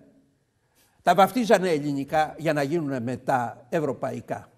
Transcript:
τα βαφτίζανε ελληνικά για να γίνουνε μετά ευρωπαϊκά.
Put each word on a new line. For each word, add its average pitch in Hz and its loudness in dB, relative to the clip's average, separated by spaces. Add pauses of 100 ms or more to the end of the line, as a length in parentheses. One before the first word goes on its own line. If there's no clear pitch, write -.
(1000)
τα 180 4
βαφτίζανε 196 4
ελληνικά 147 -2
για 156 -2
να 147 0
γίνουνε 139 -2
μετά 120 -4
ευρωπαϊκά. 131 -6